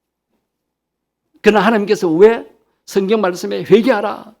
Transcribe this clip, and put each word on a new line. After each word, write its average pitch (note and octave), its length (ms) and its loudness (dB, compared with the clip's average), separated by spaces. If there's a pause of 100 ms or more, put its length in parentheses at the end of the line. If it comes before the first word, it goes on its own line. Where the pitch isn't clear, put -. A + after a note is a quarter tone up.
(1400)
그러나 G3+ 240 2
하나님께서 G#3 440 -2
왜 A3 360 2 (400)
성경 G3+ 340 -2
말씀에 F#3+ 440 -6
"회개하라, G#3+ 760 0